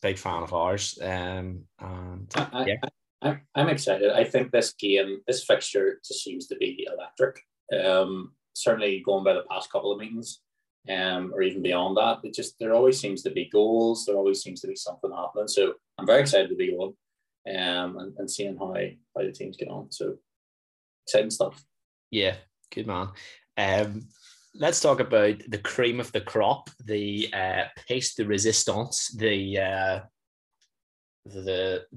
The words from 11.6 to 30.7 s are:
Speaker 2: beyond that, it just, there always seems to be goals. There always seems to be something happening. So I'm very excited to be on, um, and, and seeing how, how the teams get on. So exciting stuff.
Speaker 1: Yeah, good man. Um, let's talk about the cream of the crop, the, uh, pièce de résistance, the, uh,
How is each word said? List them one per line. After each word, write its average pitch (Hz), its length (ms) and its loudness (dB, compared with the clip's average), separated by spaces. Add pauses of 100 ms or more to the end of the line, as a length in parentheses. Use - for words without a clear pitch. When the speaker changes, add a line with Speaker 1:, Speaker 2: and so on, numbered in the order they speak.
Speaker 2:
beyond 90 340 0
that, - 260 2
it 110 120 -10
just, - 240 -10
there 113 140 0
always 131 260 8
seems 98 240 -6
to 95 80 -2
be 87 200 -4
goals. 113 540 4
There 101 100 2
always 98 260 2
seems 92 200 -12
to 95 60 -10
be 95 80 -6
something 92 360 -8
happening. 90 380 -6
So 95 240 2 (240)
I'm 98 80 -10
very 120 160 8
excited 98 280 4
to 90 60 -2
be 90 160 0
on, 95 220 -4 (560)
um, 90 480 -2
and, 95 220 -12
and 95 120 -6
seeing 98 260 -6
how, 92 160 -6
how - 520 -6
the 190 80 -4
teams - 240 -12
get - 120 -8
on. - 220 -12
So - 240 -6 (920)
exciting 107 260 2
stuff. - 300 -4 (500)
Speaker 1:
Yeah, 95 240 2 (380)
good 110 140 -6
man. 95 220 -2 (480)
Um, 104 500 0 (480)
let's 156 240 0
talk - 220 6
about 107 480 4
the 110 80 -4
cream 120 420 0
of 117 140 -6
the 104 80 -2
crop, 110 480 0 (160)
the, 104 480 -4
uh, 95 320 -2 (240)
pièce 127 260 -2
de 113 80 0
résistance, 104 960 0
the, 101 420 0
uh, 95 400 0 (1300)